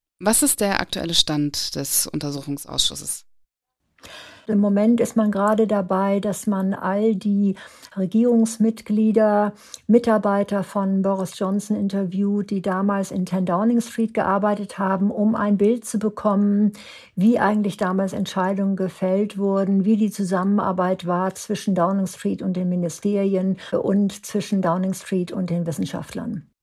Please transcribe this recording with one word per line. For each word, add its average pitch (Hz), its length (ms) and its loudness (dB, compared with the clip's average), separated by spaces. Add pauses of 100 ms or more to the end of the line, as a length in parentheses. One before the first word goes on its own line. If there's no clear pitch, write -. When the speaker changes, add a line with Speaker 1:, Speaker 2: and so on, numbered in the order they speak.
(200)
Speaker 1:
Was 208 220 2
ist - 180 0
der 202 180 0
aktuelle 165 360 -4
Stand 147 600 0
des - 320 -2
Untersuchungsausschusses? 143 1160 -6 (1200)
Speaker 2:
Im 214 120 2
Moment 208 420 4
ist - 160 0
man 214 140 4
gerade 208 360 2
dabei, 196 540 0
dass 196 260 -4
man 190 280 0
all 208 420 0
die 202 380 2 (420)
Regierungsmitglieder, 214 1600 2 (320)
Mitarbeiter 202 760 2
von 196 380 -2
Boris 190 380 -2
Johnson 202 400 -2
interviewt, 196 720 -2
die 196 100 -2
damals 196 500 0
in 185 140 -2
ten 185 220 -2
Downing 220 340 2
Street 226 320 -4
gearbeitet 208 640 0
haben, 196 340 0
um 214 240 2
ein 208 220 2
Bild 220 300 2
zu 220 120 -4
bekommen, 202 760 2 (440)
wie 220 220 4
eigentlich 202 400 2
damals 190 340 0
Entscheidungen 196 640 -2
gefällt 190 600 -2
wurden, 196 480 2
wie 220 100 4
die 208 140 0
Zusammenarbeit 185 960 0
war 185 280 0
zwischen - 400 -4
Downing 185 320 2
Street 196 360 -6
und 185 120 -2
den 180 140 -2
Ministerien 190 880 0 (160)
und - 540 0
zwischen 202 340 -2
Downing 185 320 0
Street 180 400 -4
und 185 160 -4
den 170 180 -2
Wissenschaftlern. - 840 -8 (120)